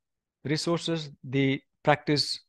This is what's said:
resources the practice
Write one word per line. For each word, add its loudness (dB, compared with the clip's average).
resources -2
the 0
practice 2